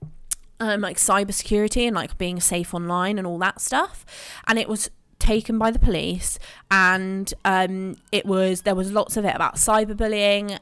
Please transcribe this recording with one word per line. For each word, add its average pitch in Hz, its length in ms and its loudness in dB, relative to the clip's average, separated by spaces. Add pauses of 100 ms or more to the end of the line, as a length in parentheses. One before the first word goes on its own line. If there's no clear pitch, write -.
(600)
um, 214 220 -2
like, 185 160 -6
cybersecurity 208 880 0
and, 226 80 0
like, 165 220 -4
being 180 240 -4
safe 175 320 0
online 180 460 -2
and 185 60 -6
all 175 120 -6
that 185 240 -2
stuff. - 420 -2 (440)
And 226 120 4
it - 80 -2
was 214 220 -4 (280)
taken 220 400 4
by 220 140 2
the 233 80 0
police, 175 580 0 (320)
and, 190 640 4 (120)
um, 190 500 0 (160)
it 208 140 -2
was, 190 380 0
there 196 120 2
was 190 160 -4
lots 208 240 0
of 214 80 0
it 185 100 0
about 151 220 -2
cyberbullying 208 1080 2